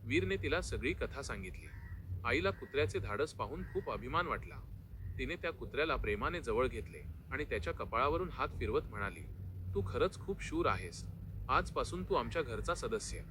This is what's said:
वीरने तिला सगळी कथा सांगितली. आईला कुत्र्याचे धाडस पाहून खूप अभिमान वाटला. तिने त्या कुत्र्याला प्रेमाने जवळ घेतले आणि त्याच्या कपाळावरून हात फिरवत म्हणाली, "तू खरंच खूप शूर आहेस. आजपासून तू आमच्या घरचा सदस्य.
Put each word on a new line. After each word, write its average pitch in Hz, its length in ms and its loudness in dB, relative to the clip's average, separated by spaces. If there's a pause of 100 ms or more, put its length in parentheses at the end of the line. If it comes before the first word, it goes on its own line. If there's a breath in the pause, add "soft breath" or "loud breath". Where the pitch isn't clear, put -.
वीरने 185 320 4
तिला 165 260 2
सगळी 123 320 0
कथा 135 280 -2
सांगितली. 98 460 -6 (580)
आईला 156 260 4
कुत्र्याचे 143 480 2
धाडस 104 340 0
पाहून 135 300 -4
खूप 180 280 -2
अभिमान 135 360 2
वाटला. - 280 -2 (640)
तिने 135 160 -2
त्या 170 160 -2
कुत्र्याला 147 440 2
प्रेमाने 123 460 2
जवळ 113 260 4
घेतले 104 340 -4 (300)
आणि 139 140 -2
त्याच्या 123 280 0
कपाळावरून 143 560 2
हात 139 180 -2 (120)
फिरवत 123 220 2
म्हणाली, 101 420 -4 (520)
"तू 139 120 2
खरंच 180 320 2
खूप - 240 -4
शूर 160 220 0
आहेस. - 400 0 (440)
आजपासून 170 540 2
तू 190 100 0
आमच्या 131 280 2
घरचा 120 340 0
सदस्य. 110 560 -2